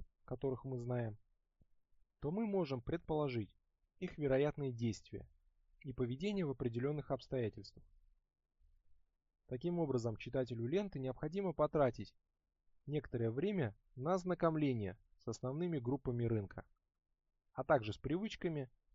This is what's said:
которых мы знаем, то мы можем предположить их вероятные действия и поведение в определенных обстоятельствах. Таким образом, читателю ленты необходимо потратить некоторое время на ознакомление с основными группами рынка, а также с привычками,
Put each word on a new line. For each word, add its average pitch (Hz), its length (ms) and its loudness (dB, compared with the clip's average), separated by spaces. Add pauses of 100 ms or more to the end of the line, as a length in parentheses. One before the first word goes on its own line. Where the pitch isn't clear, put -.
(260)
которых 131 380 -4
мы 131 140 -4
знаем, 120 400 -2 (1000)
то 143 100 -2
мы 220 160 0
можем 165 340 2
предположить 147 680 0 (480)
их 185 180 -6
вероятные 139 560 2
действия 113 560 -4 (540)
и 135 100 -8
поведение 147 540 -2
в 139 40 0
определенных 131 600 -2
обстоятельствах. 120 760 -4 (1600)
Таким 170 320 -2
образом, 123 380 2
читателю 120 500 -2
ленты 190 320 0
необходимо 156 540 -2
потратить 147 600 2 (720)
некоторое 127 440 0
время 147 460 0 (200)
на 143 180 0
ознакомление 156 840 2 (220)
с - 100 -8
основными 147 500 -2
группами 120 460 0
рынка, 110 420 0 (840)
а 135 120 -6
также 113 280 4
с - 60 -10
привычками, 156 720 -2 (240)